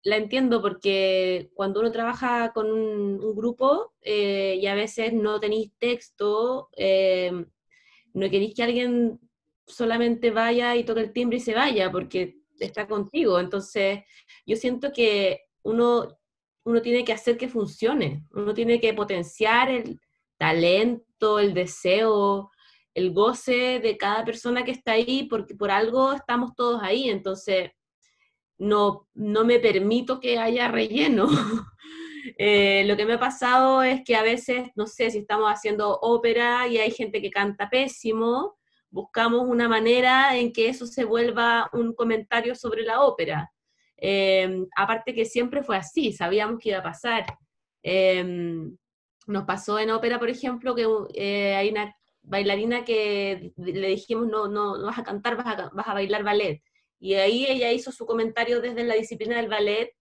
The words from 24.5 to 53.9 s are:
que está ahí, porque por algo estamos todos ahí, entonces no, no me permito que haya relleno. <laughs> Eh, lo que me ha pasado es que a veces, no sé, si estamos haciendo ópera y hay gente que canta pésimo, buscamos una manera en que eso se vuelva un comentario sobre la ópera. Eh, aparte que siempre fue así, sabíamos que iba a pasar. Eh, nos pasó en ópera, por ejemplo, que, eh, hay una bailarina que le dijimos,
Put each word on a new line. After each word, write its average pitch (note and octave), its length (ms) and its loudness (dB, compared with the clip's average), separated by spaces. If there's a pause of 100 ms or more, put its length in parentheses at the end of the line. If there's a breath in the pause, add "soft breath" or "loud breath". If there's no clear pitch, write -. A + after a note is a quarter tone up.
que B3+ 80 -4
está A#3+ 200 -4
ahí, A#3+ 380 0
porque G#3 240 -6
por G3+ 160 -2
algo A#3 440 2
estamos B3 420 -4
todos A#3+ 260 0
ahí, A#3 280 0
entonces F#3+ 600 -4 (880)
no, G#3 560 0
no G#3+ 300 0
me A#3+ 140 6
permito A#3 640 2
que A#3+ 180 0
haya A#3+ 300 0
relleno. A3+ 580 2
<laughs> A#3 460 -2 (640 loud breath)
Eh, G3+ 500 4
lo G#3 80 2
que G#3 100 0
me A3+ 60 2
ha A#3 80 0
pasado C4 640 4
es C4 200 0
que A#3 120 2
a A3 80 4
veces, B3 500 -2
no G#3+ 140 -4
sé, A3+ 240 -2
si G#3 60 -4
estamos G#3 300 0
haciendo G#3 520 0
ópera A#3 640 2
y A#3+ 120 0
hay A3 120 2
gente G#3+ 320 -6
que G3 80 -6
canta G3+ 400 -2
pésimo, B3 840 0 (340)
buscamos A#3 580 0
una A#3 200 2
manera B3+ 680 4
en A#3+ 160 0
que A3+ 160 2
eso B3+ 200 -6
se A#3+ 160 -4
vuelva A#3 680 0
un A#3 220 -2
comentario A#3 600 -2
sobre A3 260 -6
la A3+ 200 0
ópera. E3 500 0 (440)
Eh, F#3+ 680 2 (120)
aparte A3+ 380 -2
que A#3 100 0
siempre A#3+ 380 -2
fue A3+ 140 -2
así, G#3 360 -2
sabíamos G#3 460 -2
que A3 120 -4
iba F#3+ 80 -2
a F#3 40 -8
pasar. G#3+ 420 -4 (600)
Eh, F#3 400 2 (1040)
nos G3 160 -4
pasó G3+ 340 -4
en A3 120 0
ópera, A3+ 280 0
por A#3 100 -2
ejemplo, B3 460 -4
que, A#3 100 0 (300)
eh, G3+ 400 0
hay G3 160 2
una G#3 240 -4 (280)
bailarina G3+ 600 -2
que G3+ 720 -2
le F3+ 320 -4
dijimos, A3+ 380 -2